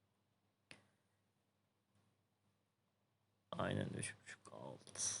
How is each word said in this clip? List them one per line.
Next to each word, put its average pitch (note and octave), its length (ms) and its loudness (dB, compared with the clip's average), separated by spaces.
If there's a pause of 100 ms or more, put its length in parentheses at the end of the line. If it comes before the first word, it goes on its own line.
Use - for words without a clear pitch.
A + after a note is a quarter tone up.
(3500)
Aynen F#2+ 360 4
üç - 320 -2
buçuk - 320 -12
alt. B1+ 480 -8 (200)